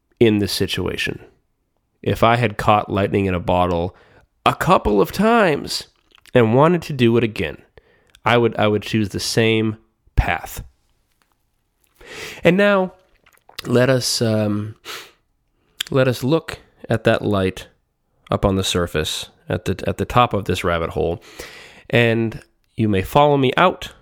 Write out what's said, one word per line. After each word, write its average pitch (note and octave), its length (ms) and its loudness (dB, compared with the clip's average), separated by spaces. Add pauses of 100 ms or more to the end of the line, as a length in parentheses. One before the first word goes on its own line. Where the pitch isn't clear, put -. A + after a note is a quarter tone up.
(180)
in G#2+ 200 4
this G2 140 -2
situation? - 680 -4 (800)
If G2+ 200 -2
I A#2 140 4
had A2+ 220 -2
caught - 340 2
lightning G2+ 320 0
in F#2 100 0
a F2 60 -2
bottle F2+ 560 0 (480)
a B2+ 100 2
couple G3+ 460 2
of E3+ 120 0
times G#3 760 0 (460)
and A2+ 200 4
wanted D#3+ 280 4
to - 100 -8
do A#2+ 240 2
it A#2+ 80 2
again, F#2 380 -6 (640)
I A#2 120 4
would, A#2 200 2
I G#2+ 120 2
would G#2 140 0
choose G#2+ 260 -2
the G#2 120 -8
same A2 580 0 (380)
path." - 460 -2 (1800)
And F3+ 140 4
now, G3+ 340 2 (720)
let B2+ 240 2
us, B2+ 320 0
um, G#2+ 560 -2 (1120)
let C3 180 2
us A#2+ 140 -4
look D#3 360 -2 (320)
at A2+ 140 -2
that A2+ 180 2
light F#2+ 460 -2 (640)
up - 140 -2
on G2 120 2
the F#2+ 80 0
surface - 680 -4 (180)
at G2+ 160 -4
the, G2 220 -4
at G2+ 100 -4
the G2 80 -4
top B2 300 0
of F#2+ 100 -4
this - 180 -4
rabbit E2 280 -2
hole. D#2+ 320 -4 (680)
And A2+ 540 0 (340)
you A2 120 0
may F#2+ 140 0
follow D3 340 2
me C3 200 2
out - 460 0